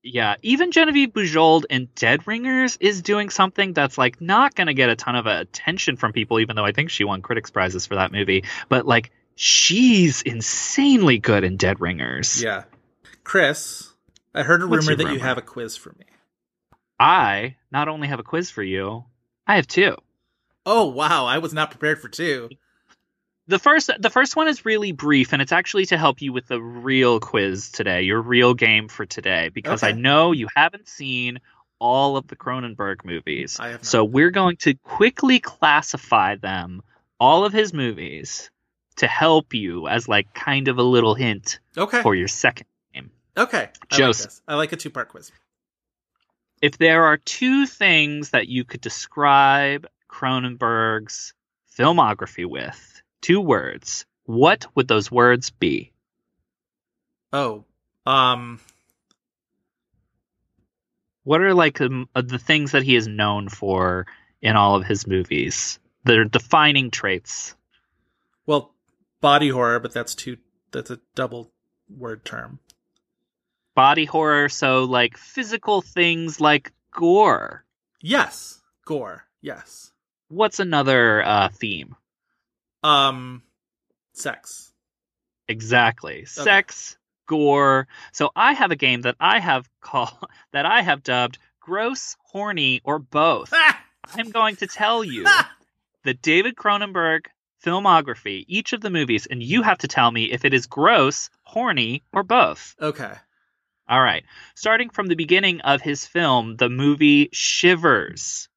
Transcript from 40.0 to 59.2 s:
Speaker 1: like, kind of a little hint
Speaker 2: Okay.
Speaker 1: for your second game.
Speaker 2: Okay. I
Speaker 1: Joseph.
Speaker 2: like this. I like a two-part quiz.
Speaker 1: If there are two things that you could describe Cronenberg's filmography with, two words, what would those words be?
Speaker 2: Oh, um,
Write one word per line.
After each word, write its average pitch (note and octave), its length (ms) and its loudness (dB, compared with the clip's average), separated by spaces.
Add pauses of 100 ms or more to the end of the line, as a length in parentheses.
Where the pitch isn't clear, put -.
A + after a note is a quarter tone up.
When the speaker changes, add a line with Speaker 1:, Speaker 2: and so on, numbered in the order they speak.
Speaker 1:
like, G#2 240 0
kind C#3 340 -4
of B2+ 100 -2
a B2 60 2
little A#2 320 4
hint A2+ 440 -4 (180)
Speaker 2:
Okay. A3 240 -2
Speaker 1:
for G#3+ 140 2
your - 120 -2
second - 380 -2 (280)
game. C2+ 180 -18 (260)
Speaker 2:
Okay. G3+ 320 -2 (200)
I C#3+ 60 -2
Speaker 1:
Joseph. C3 300 2
Speaker 2:
like - 40 -20
this. - 200 -20
I D3 60 -4
like D#3 180 -2
a - 20 -8
two-part C3 320 -12
quiz. - 240 -20 (1300)
Speaker 1:
If D3 180 0
there D#3+ 260 6
are D3+ 120 4
two C4+ 480 0
things D3+ 640 0
that A2+ 180 0
you B2 160 -4
could B2 160 -16
describe C#3 1080 2 (220)
Cronenberg's A#2 1200 -4 (440)
filmography A#2 720 0
with, - 460 -14 (260)
two F#3 200 2
words, F#2 640 -4 (180)
what C3+ 500 2
would C3 140 0
those G#2+ 240 0
words B2 400 2
be? - 400 -4 (1400)
Speaker 2:
Oh, A#2 340 -6 (420)
um, B2 520 0 (2750)